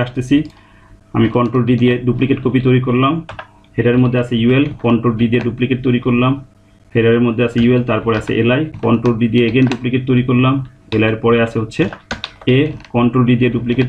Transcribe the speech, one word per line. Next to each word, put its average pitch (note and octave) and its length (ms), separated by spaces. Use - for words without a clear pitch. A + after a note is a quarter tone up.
আসতেছি, B2+ 320
আমি A2+ 100
control A#2+ 320
ডি B2+ 120
দিয়ে B2 120
duplicate B2+ 380
copy B2 220
তৈরি B2+ 200
করলাম। C3 260
হেডারের A#2+ 280
মধ্যে B2 200
আছে B2 180
ইউএল, B2+ 240
control A#2+ 340
ডি A#2 120
দিয়ে A#2+ 160
duplicate B2+ 380
তৈরি B2 200
করলাম। B2+ 280
হেডারের A#2 320
মধ্যে A#2 200
আছে A#2+ 160
ইউএল, B2 280
তারপরে A2 300
আছে A2+ 100
এলআই, B2 200
control A#2 360
ডি A#2+ 120
দিয়ে A#2+ 160
again B2+ 220
duplicate B2 380
তৈরি B2 200
করলাম। C3 240
এলআই A2 160
এর G#2+ 120
পরে A#2 220
আছে A2+ 180
হচ্ছে C3 200
এ, - 20
control A#2+ 340
ডি B2+ 100
দিয়ে B2 160
duplicate A#2+ 340